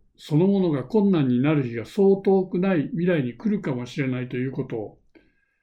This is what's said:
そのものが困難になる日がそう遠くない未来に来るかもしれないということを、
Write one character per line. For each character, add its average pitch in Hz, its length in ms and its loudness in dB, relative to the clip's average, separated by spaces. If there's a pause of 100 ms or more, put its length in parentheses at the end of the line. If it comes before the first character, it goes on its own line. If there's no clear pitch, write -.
(160)
そ - 220 -2
の 180 100 4
も 196 140 2
の 175 100 2
が 127 140 -2
困 202 260 2
難 151 160 2
に 123 140 2
な 151 120 2
る 143 100 2
日 117 120 -8
が 107 100 -8
そ 196 280 2
う 196 100 0
遠 190 220 2
く 185 140 -4
な 190 160 0
い 143 80 2
未 165 240 -4
来 165 160 2
に 120 100 -6
来 214 160 -4
る 202 120 0
か 147 140 -4
も 123 100 -6
し 143 160 -6
れ 131 60 -2
な 127 140 -4
い 123 80 -8
と 123 80 -6
い 127 100 -2
う 135 60 -8
こ 131 100 -6
と 123 140 -8
を、 - 240 -12 (600)